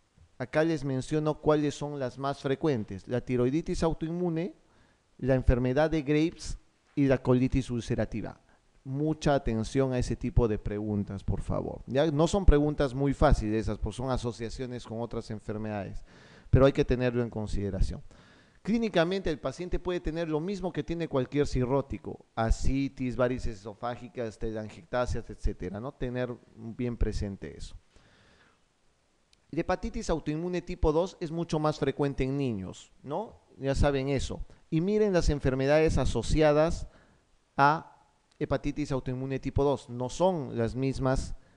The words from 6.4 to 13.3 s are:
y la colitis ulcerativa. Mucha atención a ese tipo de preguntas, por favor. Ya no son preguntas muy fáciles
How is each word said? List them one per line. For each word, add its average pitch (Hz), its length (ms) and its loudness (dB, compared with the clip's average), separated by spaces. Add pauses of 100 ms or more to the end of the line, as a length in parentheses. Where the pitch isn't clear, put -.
y 143 100 4
la 131 140 4
colitis 127 500 2
ulcerativa. 113 720 -4 (420)
Mucha 151 520 0
atención 131 580 0
a 127 60 0
ese 120 180 -2
tipo 120 320 2
de 104 100 -2
preguntas, 104 640 -4
por - 180 -2
favor. - 440 -4
Ya 143 260 2
no 151 160 4
son 196 180 0
preguntas 147 480 4
muy 139 200 0
fáciles 113 480 2